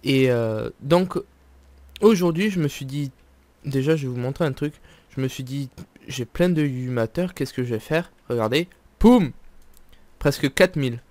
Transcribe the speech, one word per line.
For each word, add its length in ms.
Et, 300
euh, 380
donc 400
aujourd'hui 500
je 100
me 80
suis 160
dit, 280
déjà 320
je 60
vais 100
vous 60
montrer 260
un 80
truc. 220
Je 60
me 60
suis 160
dit, 260
j'ai 200
plein 240
de 100
humateurs, 720
qu'est-ce 220
que 80
je 100
vais 80
faire ? 300
Regardez, 400
poum ! 320
Presque 340
quatre 240
mille. 240